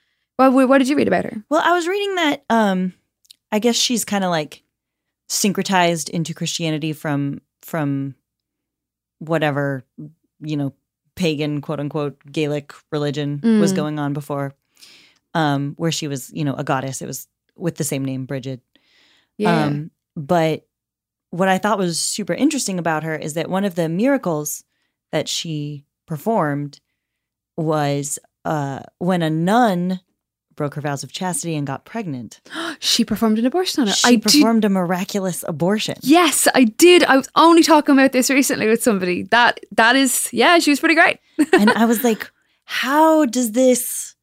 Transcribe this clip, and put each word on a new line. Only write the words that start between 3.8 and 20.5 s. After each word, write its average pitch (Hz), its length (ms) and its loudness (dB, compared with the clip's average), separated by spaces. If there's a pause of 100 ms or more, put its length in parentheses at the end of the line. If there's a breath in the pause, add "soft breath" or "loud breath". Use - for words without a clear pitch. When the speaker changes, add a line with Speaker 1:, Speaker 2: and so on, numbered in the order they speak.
Speaker 2:
kinda, 196 240 -2
like, 156 340 -6 (680)
syncretized 180 800 0
into 165 240 -6
Christianity 156 600 -6
from, 143 480 -4 (200)
from 139 540 -6 (1040)
whatever, 143 640 -2 (580)
you 151 160 -6
know, 139 160 -4 (420)
pagan, 151 460 -2
quote 143 180 -8
unquote, 143 380 -6 (140)
Gaelic 147 420 -4 (180)
religion 147 480 -4 (200)
was 196 140 2
Speaker 1:
Mm. - 20 -2
Speaker 2:
going 151 240 -4
on 143 140 -4
before, 139 420 -6 (800 soft breath)
um, 143 440 -2
where 165 140 -2
she 156 160 -6
was, 139 260 -10
you - 100 -6
know, 139 120 -2
a 147 80 -8
goddess. 135 380 -4
It 127 60 -10
was 135 200 -12 (280)
with 165 200 -6
the - 80 -6
same 135 220 -4
name, 131 200 -8
Bridget. 131 360 -10 (760)
Speaker 1:
Yeah. 170 280 0
Speaker 2:
Um, 147 260 -6 (240)
but 160 500 -2 (680)